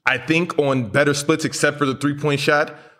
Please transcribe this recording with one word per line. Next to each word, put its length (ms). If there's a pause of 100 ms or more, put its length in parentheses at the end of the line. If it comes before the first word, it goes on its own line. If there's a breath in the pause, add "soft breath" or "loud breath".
I 120
think, 420
on 300
better 240
splits 320
except 320
for 80
the 100
three-point 440
shot 360 (240 loud breath)